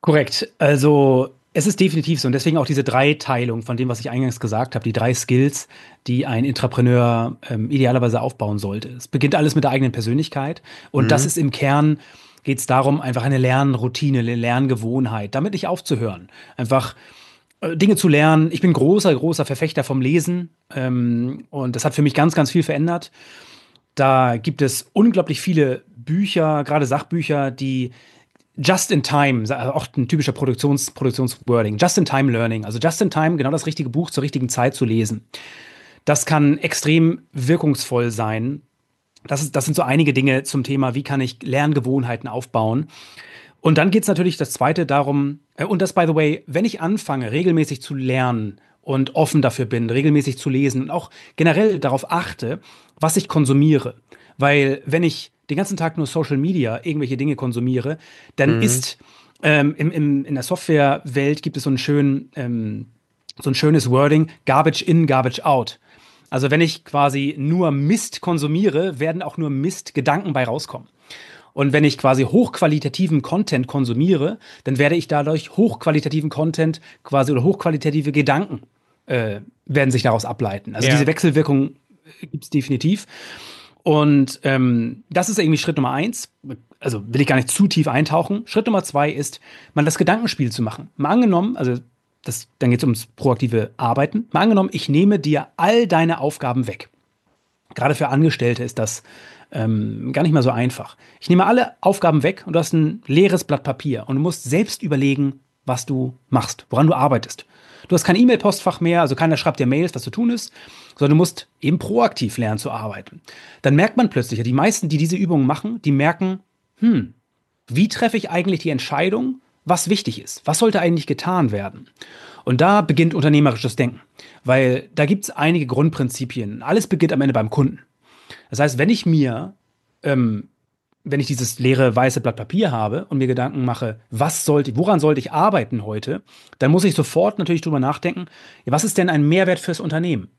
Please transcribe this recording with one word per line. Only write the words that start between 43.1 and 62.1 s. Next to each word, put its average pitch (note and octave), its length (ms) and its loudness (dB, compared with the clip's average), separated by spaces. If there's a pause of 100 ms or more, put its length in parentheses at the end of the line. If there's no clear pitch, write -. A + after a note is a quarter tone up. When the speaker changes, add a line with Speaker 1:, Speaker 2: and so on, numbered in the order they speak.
Speaker 1:
Und D#3+ 160 4
dann E3+ 140 4
geht's G#3+ 160 2
natürlich F3+ 300 0
das C#3+ 140 -6
Zweite D#3+ 340 0
darum, C#3+ 540 0 (180)
äh, D#3 80 -4
und F#3+ 160 -2
das, F#3+ 120 -2
by F3 140 2
the D#3+ 80 0
way, D#3 320 0
wenn D#3+ 180 -2
ich G#3 160 -4
anfange, D3 500 -4
regelmäßig D#3+ 500 0
zu - 120 -12
lernen B2+ 640 -2 (220)
und C3+ 340 -2
offen D#3 280 2
dafür B2 220 0
bin, A#2 260 -2
regelmäßig C#3 480 2
zu - 100 -6
lesen C3+ 340 0
und C3+ 60 -10
auch E3 220 -8 (240)
generell E3+ 440 2
darauf C3 320 -2
achte, E3 480 -6 (400)
was D#3 180 0
ich - 100 -2
konsumiere. C#3+ 680 2 (440)
Weil C#3 480 2
wenn D#3+ 160 0
ich - 280 -2 (200)
den C#3+ 60 -2
ganzen G3 200 -4
Tag E3 200 -4
nur D3+ 100 -2
Social D3 300 -2
Media C3+ 460 -2
irgendwelche C#3+ 340 -4
Dinge C#3 180 -2
konsumiere, B2+ 640 -4 (380)
dann C#3 200 4
Speaker 2:
Mhm. - 60 0
Speaker 1:
ist, B2+ 340 0 (460)
ähm, D3 340 4
im, D#3 140 0
im, D3 340 0
in D3+ 80 -6
der B2+ 100 -4
Softwarewelt C#3+ 1000 0
gibt - 140 -6
es C3 60 -8
so C#3+ 60 -2
einen C3+ 80 0
schönen, C#3 580 0